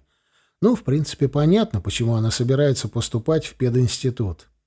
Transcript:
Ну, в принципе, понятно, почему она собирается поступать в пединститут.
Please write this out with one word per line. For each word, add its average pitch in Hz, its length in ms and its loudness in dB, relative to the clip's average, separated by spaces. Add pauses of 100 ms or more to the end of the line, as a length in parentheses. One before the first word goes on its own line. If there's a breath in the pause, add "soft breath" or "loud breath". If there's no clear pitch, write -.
(600)
Ну, 226 140 4
в - 80 -6
принципе, 143 440 -2
понятно, 156 540 2
почему 117 320 -2
она 113 160 0
собирается 131 580 0
поступать 120 580 -2
в - 100 -14
пединститут. 123 920 -2 (200)